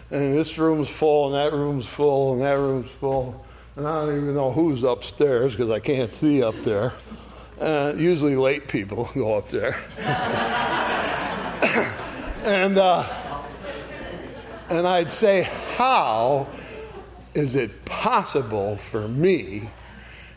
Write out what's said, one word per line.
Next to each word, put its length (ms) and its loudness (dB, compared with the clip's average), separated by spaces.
and 240 0
this 240 0
room's 300 2
full, 380 4
and 80 -2
that 220 0
room's 300 -2
full, 460 2
and 100 0
that 100 2
room's 380 0
full. 520 -4
And 120 -4
I 180 -2
don't 120 0
even 180 -2
know 160 2
who's 320 2
upstairs 720 2
'cause 160 0
I 80 2
can't 340 0
see 300 4
up 200 0
there. 300 0
Uh, 380 0
usually 380 4
late 320 2
people 440 -4
<laughs> 40 -8
go 180 0
up 160 -2
there. 300 -2
<coughs> 960 -2
And, 300 2
uh, 260 6
and 180 2
I'd 240 2
say, 300 6
"How 720 4
is 220 0
it 280 -2
possible 920 0
for 320 -6
me 600 0